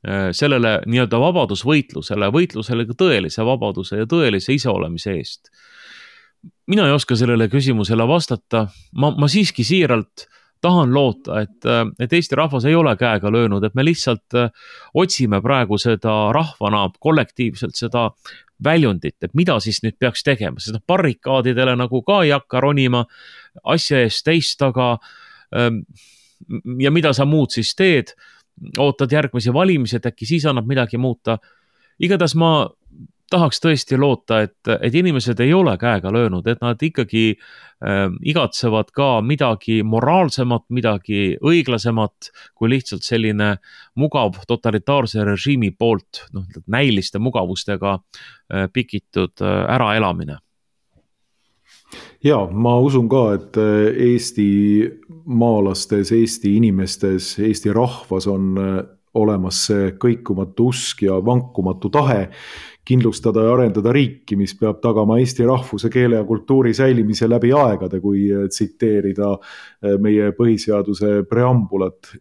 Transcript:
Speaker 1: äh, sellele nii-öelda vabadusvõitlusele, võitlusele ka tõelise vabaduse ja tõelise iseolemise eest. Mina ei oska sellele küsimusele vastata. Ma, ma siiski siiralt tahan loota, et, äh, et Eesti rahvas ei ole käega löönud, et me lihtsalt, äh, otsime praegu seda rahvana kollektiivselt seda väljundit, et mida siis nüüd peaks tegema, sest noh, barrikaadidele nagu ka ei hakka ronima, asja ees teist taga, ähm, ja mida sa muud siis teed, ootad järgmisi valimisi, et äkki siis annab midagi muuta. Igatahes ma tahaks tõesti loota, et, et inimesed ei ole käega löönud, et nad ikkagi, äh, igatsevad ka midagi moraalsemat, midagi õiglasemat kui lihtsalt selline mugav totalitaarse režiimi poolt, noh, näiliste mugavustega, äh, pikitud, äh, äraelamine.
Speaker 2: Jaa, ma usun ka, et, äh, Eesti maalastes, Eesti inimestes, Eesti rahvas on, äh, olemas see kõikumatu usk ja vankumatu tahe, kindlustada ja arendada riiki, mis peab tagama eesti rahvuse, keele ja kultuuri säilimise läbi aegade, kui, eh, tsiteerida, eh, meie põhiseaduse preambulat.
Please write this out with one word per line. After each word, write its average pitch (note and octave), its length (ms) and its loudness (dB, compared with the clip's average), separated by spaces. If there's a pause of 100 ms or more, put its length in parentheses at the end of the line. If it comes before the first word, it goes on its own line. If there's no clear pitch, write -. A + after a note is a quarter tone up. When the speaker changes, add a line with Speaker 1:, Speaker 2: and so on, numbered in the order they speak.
Speaker 1:
äh, G2 240 -2
sellele A#2 540 0
nii-öelda A#2 360 0
vabadusvõitlusele, A#2 1120 0
võitlusele A#2 560 -2
ka A#2+ 160 -8
tõelise A2 400 0
vabaduse G#2+ 580 -2
ja A2+ 60 -6
tõelise C3 480 0
iseolemise F#2+ 580 -4
eest. - 340 -10 (1160)
Mina G3 180 2
ei C#3+ 80 4
oska C3 240 0
sellele A#2 320 2
küsimusele A#2 560 0
vastata. A#2+ 640 -2 (340)
Ma, D3 160 4
ma D3 120 2
siiski E3 360 0
siiralt C3+ 600 0 (340)
tahan E3 320 4
loota, B2+ 480 0
et, - 240 -8
äh, A#2 180 2 (160)
et A#2+ 140 -2
Eesti E3+ 240 0
rahvas C#3 280 0
ei D#3 100 4
ole D3+ 220 2
käega G#2 340 0
löönud, G#2+ 340 2
et G#2 120 -4
me C3+ 80 2
lihtsalt, C3+ 480 -2
äh, A#2+ 160 2 (440)
otsime C3 480 0
praegu A2+ 360 0
seda A2 360 0 (200)
rahvana G#2 540 0 (120)
kollektiivselt B2+ 800 -2
seda A#2 300 -2 (560)
väljundit, A#2+ 580 0
et F2+ 120 -8
mida D#3+ 280 0
siis - 220 -6
nüüd A2 160 -4
peaks A#2+ 260 -2
tegema, G#2+ 360 -4
sest A2 160 -10
noh, - 100 -10
barrikaadidele C3 880 0
nagu B2 300 -2
ka G3 160 2
ei D3 100 2
hakka B2+ 320 -2
ronima, B2+ 380 2 (600)
asja C#3+ 420 0
ees - 180 -2
teist D#3+ 380 0
taga, B2+ 340 0 (580)
ähm, A#2 300 0 (960)
ja C#3 120 2
mida D#3 220 2
sa C#3 160 2
muud D3+ 240 2
siis - 220 -4
teed, E3+ 400 2 (640)
ootad C#3 320 0
järgmisi B2 420 0
valimisi, C#3+ 460 0
et A#2+ 100 -4
äkki - 160 -12
siis D3+ 240 -2
annab A#2+ 220 -2
midagi B2 260 -2
muuta. A#2+ 400 -2 (600)
Igatahes F3 400 0
ma E3 140 4 (760)
tahaks E3+ 320 2
tõesti D3 380 0
loota, B2+ 460 2
et, - 120 -12 (120)
et A#2 260 0
inimesed C3 460 0
ei C#3 120 4
ole F3 280 4
käega G2 320 -2
löönud, G#2+ 340 0
et A#2 140 -2
nad A#2+ 200 -4
ikkagi, A2+ 540 0 (460)
äh, G2 240 0 (160)
igatsevad A#2+ 720 -2
ka C#3 160 0 (160)
midagi A#2 580 0
moraalsemat, B2 840 0
midagi G#2 720 -2
õiglasemat A#2+ 880 0 (240)
kui A2+ 220 0
lihtsalt G#2+ 300 -8
selline G#2+ 500 0 (400)
mugav B2 420 0 (100)
totalitaarse A#2 800 0
režiimi G2+ 480 0
poolt, - 600 -2
noh, F#2+ 120 -10 (220)
näiliste G#2+ 520 0
mugavustega, G2 800 -2
äh, - 760 -8
pikitud, F#2+ 680 -4
äh, F#2+ 200 0 (120)
äraelamine. G2 640 -2 (1900)
Speaker 2:
Jaa, B2+ 280 2
ma A#2 300 2
usun B2+ 280 2
ka, B2+ 240 4
et, - 240 -4
äh, G#2+ 320 2 (220)
Eesti A2 380 0 (760)
maalastes, G#2+ 840 0
Eesti A2 460 0
inimestes, F#2+ 840 -2
Eesti G#2 340 -2
rahvas A2 540 -2
on, F#2+ 300 -2
äh, F#2+ 200 -2 (360)
olemas G2+ 520 -2
see G2 300 0
kõikumatu A2+ 720 -2
usk - 360 -4
ja F#2+ 200 2
vankumatu G#2+ 640 -2
tahe, A#2+ 400 0 (560)
kindlustada A2+ 600 2
ja A#2 100 4
arendada A2+ 400 2
riiki, B2+ 440 -2
mis G3 200 -2
peab G#2+ 240 -2
tagama A2 380 2
eesti B2+ 260 0
rahvuse, B2 460 -2
keele B2 260 2
ja G2+ 80 -4
kultuuri A#2 460 2
säilimise A2+ 560 2
läbi A#2+ 260 2
aegade, F#2+ 460 0
kui, G2+ 300 -2
eh, G2 200 -2
tsiteerida, G2+ 800 -2 (500)
eh, G2+ 180 0
meie G#2 360 2
põhiseaduse G#2 920 0
preambulat. A2+ 920 0